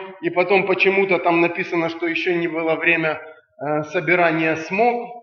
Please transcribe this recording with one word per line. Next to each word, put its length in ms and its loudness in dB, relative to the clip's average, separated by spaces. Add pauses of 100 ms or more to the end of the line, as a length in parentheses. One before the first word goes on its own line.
(220)
и 80 -2
потом 360 2
почему-то 520 2
там 220 2
написано, 480 0
что 180 -6
ещё 300 -2
не 100 -2
было 300 0
время, 440 2
э, 720 -6
собирания 640 2
смок, 560 -2 (120)